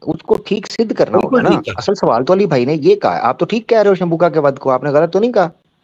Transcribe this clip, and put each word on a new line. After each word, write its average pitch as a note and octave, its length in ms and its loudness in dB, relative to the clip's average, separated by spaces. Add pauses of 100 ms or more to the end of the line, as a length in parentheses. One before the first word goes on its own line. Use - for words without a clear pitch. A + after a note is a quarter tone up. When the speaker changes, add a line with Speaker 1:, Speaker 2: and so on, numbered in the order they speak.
Speaker 1:
उसको - 320 -2
ठीक - 320 -6
सिद्ध A3+ 260 -2
करना - 240 0
Speaker 2:
बिल्कुल B3 220 0
Speaker 1:
होगा A#3 100 2
ना। - 0 -
Speaker 2:
ठीक - 160 2
कहा। - 120 -8
Speaker 1:
असल - 160 -2
सवाल C3+ 300 0
तो E3 100 2
अली G3 120 2
भाई C#3 200 0
ने C#3+ 80 -2
ये E3 220 2
कहा G#2+ 200 0
है, - 60 -4
आप B2 180 0
तो F3+ 60 -2
ठीक A3 240 -4
कह A3+ 120 4
रहे G3+ 80 2
हो G3 60 4
शंभू E3+ 220 -2
का E3+ 120 2
के D#3+ 100 -2
वध C#3+ 180 0
को, - 120 -4
आपने C3 220 0
गलत D#3 180 2
तो F#3+ 100 0
नहीं A#3+ 120 0
कहा। F#3 200 0 (320)